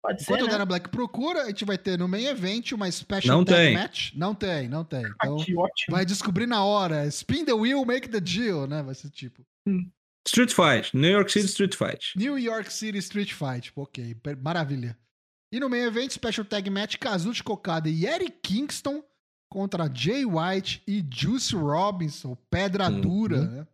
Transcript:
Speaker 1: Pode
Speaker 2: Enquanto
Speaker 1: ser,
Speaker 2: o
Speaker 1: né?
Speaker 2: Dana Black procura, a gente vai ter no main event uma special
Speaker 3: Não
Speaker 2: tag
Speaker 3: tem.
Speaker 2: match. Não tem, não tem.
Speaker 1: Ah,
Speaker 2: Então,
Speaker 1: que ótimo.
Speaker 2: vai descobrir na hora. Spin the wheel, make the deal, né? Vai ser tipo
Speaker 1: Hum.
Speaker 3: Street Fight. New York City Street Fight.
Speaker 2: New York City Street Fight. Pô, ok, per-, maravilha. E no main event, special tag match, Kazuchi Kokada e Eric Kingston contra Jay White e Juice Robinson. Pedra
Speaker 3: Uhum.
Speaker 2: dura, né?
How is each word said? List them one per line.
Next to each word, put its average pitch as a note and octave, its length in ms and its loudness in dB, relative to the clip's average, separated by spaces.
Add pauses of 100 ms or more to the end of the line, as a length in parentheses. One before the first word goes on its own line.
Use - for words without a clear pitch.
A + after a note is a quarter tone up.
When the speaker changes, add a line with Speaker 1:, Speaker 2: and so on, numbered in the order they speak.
Speaker 1:
Pode - 220 -4
Speaker 2:
Enquanto B3 160 0
Speaker 1:
ser, B3+ 60 0
Speaker 2:
o - 20 0
Speaker 1:
né? A3 60 0
Speaker 2:
Dana G3+ 140 0
Black F3+ 240 -2
procura, C#4 520 -2
a B3+ 60 -4
gente G3+ 160 -8
vai G3 140 -2
ter F#3 200 -2
no F3+ 80 0
main G3+ 200 -2
event A3+ 460 -4
uma G#3 200 -2
special D#3+ 460 2
Speaker 3:
Não F3+ 60 8
Speaker 2:
tag F3+ 140 6
Speaker 3:
tem. D#3 160 8
Speaker 2:
match. - 400 -4
Não F#3 220 -2
tem, D#3+ 320 -2
não D3+ 160 -4
tem. C3+ 200 -6 (140)
Speaker 1:
Ah, A#2 60 0
Speaker 2:
Então, C#3+ 140 -2
Speaker 1:
que E3+ 180 0
ótimo. F3 400 2
Speaker 2:
vai F#3+ 100 4
descobrir G3 400 0
na A3+ 180 2
hora. F3+ 440 2
Spin C#4 360 -2
the C#4 100 4
wheel, B3+ 300 2
make B3+ 240 0
the A3 120 0
deal, F3 480 0
né? D3 160 -4
Vai C3+ 100 -8
ser C#3+ 160 -14
tipo - 320 -16 (240)
Speaker 1:
Hum. F#3 240 0 (380)
Speaker 3:
Street A#3+ 240 6
Fight. C#3 440 4
New D3+ 140 6
York G3+ 220 4
City G#3 140 4
Street F#3+ 280 0
Fight. - 420 -4
Speaker 2:
New C4+ 220 0
York A3 340 -4
City G#3+ 260 -6
Street G3+ 340 -4
Fight. C3 400 -6
Pô, C#3 100 -10
ok, A#2+ 340 -10
per-, C#3+ 200 -8
maravilha. C3+ 600 -4 (560)
E A3+ 60 -4
no C#4 120 -2
main A#3+ 140 0
event, A#3+ 260 -2
special A3 340 -4
tag G3+ 260 -4
match, G3 280 -4
Kazuchi G#3 440 -2
Kokada E3 460 -2
e D#3+ 180 0
Eric E4+ 360 -2
Kingston C#4+ 600 -4 (480)
contra F#3+ 440 -2
Jay G3 320 0
White F#3 600 -2
e G3+ 240 0
Juice F#3+ 440 0
Robinson. D#3 800 0 (140)
Pedra F#3+ 400 2
Speaker 3:
Uhum. - 100 0
Speaker 2:
dura, F#3+ 420 2
né? D3+ 300 -4